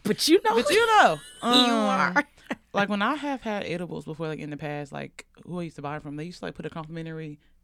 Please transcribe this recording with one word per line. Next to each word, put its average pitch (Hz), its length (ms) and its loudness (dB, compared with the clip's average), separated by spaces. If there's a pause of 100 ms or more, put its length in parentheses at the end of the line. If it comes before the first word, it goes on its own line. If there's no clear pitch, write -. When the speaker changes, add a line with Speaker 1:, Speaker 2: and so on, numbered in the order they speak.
Speaker 1:
But - 260 0
you 359 160 8
know 440 120 4
Speaker 2:
But 330 120 2
Speaker 1:
who 339 60 4
Speaker 2:
you 453 120 6 (120)
know. 233 140 8 (180)
Speaker 1:
<laughs> - 120 -20
you 226 60 0
Speaker 2:
Um, 240 220 6 (460)
Speaker 1:
are. 285 80 2 (500)
Speaker 2:
like, 202 160 0
when 202 100 -2
I 240 140 0
have 277 260 -6
had 208 240 -6
edibles 160 400 -8
before, 160 240 -8
like, 156 120 -6
in 151 100 -8
the 143 80 -8
past, 147 340 -8
like, 143 320 -12 (220)
who 175 140 -8
I - 20 -6
used 160 140 -10
to 143 60 -16
buy 143 140 -6
it 147 60 -10
from, 147 140 -10
they 151 80 -8
used 180 160 -14
to, - 40 -12
like, 170 100 -8
put 175 120 -10
a - 40 -8
complimentary 160 680 -10 (240)